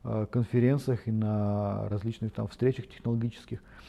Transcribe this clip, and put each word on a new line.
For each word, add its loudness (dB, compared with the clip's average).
а, -2
конференциях 2
и 0
на 0
различных -4
там -4
встречах 0
технологических -4